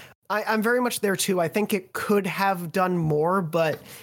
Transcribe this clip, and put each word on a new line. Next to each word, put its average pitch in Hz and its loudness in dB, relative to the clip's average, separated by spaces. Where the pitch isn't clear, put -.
I, 208 -2
I'm 220 0
very 240 2
much 240 -2
there 196 0
too. 180 0
I 165 2
think 208 0
it 190 -4
could 202 0
have 175 -2
done 185 2
more, 160 2
but 160 0